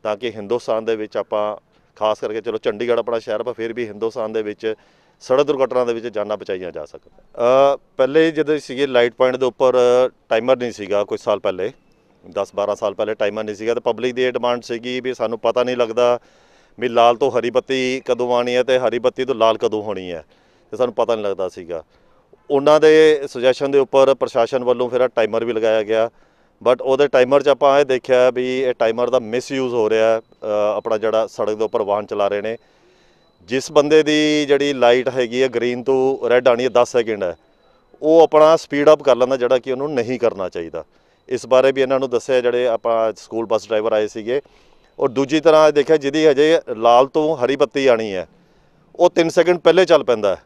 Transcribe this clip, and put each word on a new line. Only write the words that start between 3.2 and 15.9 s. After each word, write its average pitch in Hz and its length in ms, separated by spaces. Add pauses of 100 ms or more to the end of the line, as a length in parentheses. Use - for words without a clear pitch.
ਪਰ 120 100
ਫਿਰ 113 200
ਵੀ 117 140
ਹਿੰਦੁਸਤਾਨ 110 460
ਦੇ 110 80
ਵਿੱਚ 107 320 (460)
ਸੜਕ 135 240
ਦੁਰਘਟਨਾ 131 420
ਦੇ 120 80
ਵਿੱਚ 113 140
ਜਾਨਾਂ 104 300
ਬਚਾਈਆਂ 92 340
ਜਾ 78 140
ਸਕਣ। - 240
ਅ, 135 680 (200)
ਪਹਿਲੇ 151 340
ਜਦੋਂ 151 260
ਸੀਗੇ 135 300
ਲਾਈਟ 120 260
ਪੁਆਇੰਟ 127 240
ਦੇ 131 80
ਉੱਪਰ 127 280 (560)
ਟਾਈਮਰ 120 280
ਨਹੀਂ 120 140
ਸੀਗਾ, 101 320
ਕੁਝ 101 160
ਸਾਲ 104 200
ਪਹਿਲੇ, 95 320 (600)
ਦਸ 98 240
ਬਾਰਾਂ 101 200
ਸਾਲ 101 180
ਪਹਿਲੇ 107 200
ਟਾਈਮਰ 107 300
ਨਹੀਂ 107 120
ਸੀਗਾ, 110 180
ਤੇ 117 60
ਪਬਲਿਕ 120 340
ਦੀ 123 80
ਇਹ 127 100
ਡਿਮਾਂਡ 120 300
ਸੀਗੀ 123 400
ਵੀ 127 120
ਸਾਨੂੰ 113 260
ਪਤਾ 117 240
ਨਹੀਂ 123 140
ਲੱਗਦਾ 120 420 (600)